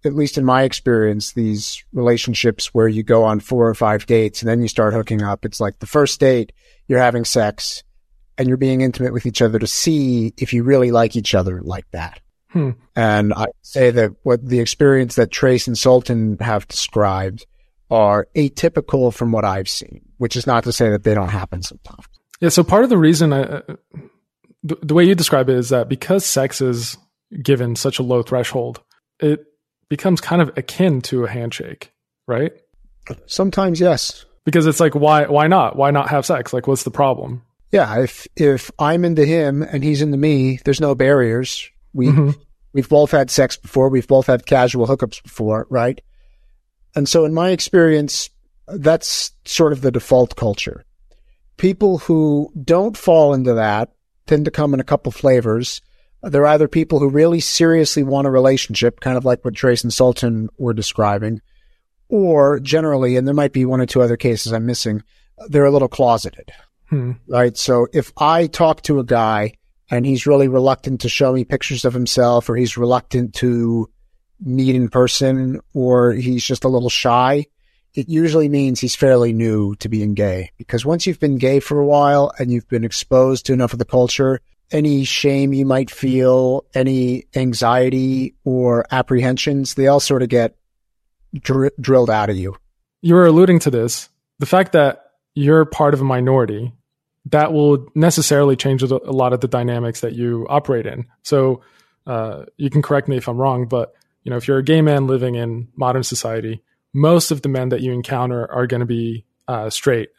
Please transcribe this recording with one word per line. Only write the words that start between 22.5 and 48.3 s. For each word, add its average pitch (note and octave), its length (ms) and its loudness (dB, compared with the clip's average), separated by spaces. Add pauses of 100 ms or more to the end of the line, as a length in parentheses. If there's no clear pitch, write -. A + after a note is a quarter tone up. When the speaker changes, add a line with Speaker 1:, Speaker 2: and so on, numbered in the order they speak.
Speaker 2:
part G3+ 200 4
of C4 60 2
the A3+ 80 4
reason D#3+ 340 4
I, C3+ 120 0
uh, - 180 -10 (1000)
the, D#3+ 180 -6
the D3+ 120 -4
way F3 100 6
you F#3+ 120 6
describe C#3+ 340 0
it B2+ 80 2
is B2 120 -2
that B2 200 0
because F#3 360 -2
sex - 340 -4
is A#2+ 380 -4 (440)
given B2 340 0
such - 240 -4
a C3+ 40 -2
low B2 200 0
threshold, B2 580 -6 (380)
it D3+ 260 -2 (440)
becomes E3+ 320 -2
kind F3 200 0
of C#3+ 160 -2
akin D3 440 -2
to B2 220 -4
a G#2+ 60 -6
handshake, - 640 -12 (340)
right? B2+ 240 -4 (760)
Speaker 1:
Sometimes, F#3+ 520 -2
yes. - 460 0 (180)
Speaker 2:
Because D#3+ 220 2
it's D#3 140 0
like, D#3+ 160 2
why, D3+ 320 2
why D3 200 2
not? E3+ 280 2
Why C#3 160 2
not C#3+ 180 0
have C#3+ 160 0
sex? B2+ 260 -4
Like, B2 160 -4
what's C3+ 160 0
the B2+ 80 -8
problem? B2+ 520 -2 (280)
Speaker 1:
Yeah, A#2 280 2
if, - 360 -4
if C#3+ 440 0
I'm E3 260 0
into D#3 200 2
him D3 360 0
and C#3+ 220 -6
he's D3 180 0
into D3 160 0
me, C3+ 480 0
there's C#3+ 160 0
no C#3+ 140 0
barriers. B2+ 720 0 (240)
We, C3 140 0
Speaker 2:
Mm-hmm. C#3+ 240 4 (420)
Speaker 1:
we've C3+ 160 -2
both D3 220 4
had C#3 180 2
sex - 280 0
before. C3+ 320 0
We've C3 180 -2
both C3 180 4
had B2+ 200 0
casual B2 420 0
hookups C3 340 -4
before, A2 480 -4
right? B2 320 -2 (920)
And C#3+ 120 0
so E3 180 2
in D#3 80 -2
my F3 180 0
experience, D#3+ 800 0 (380)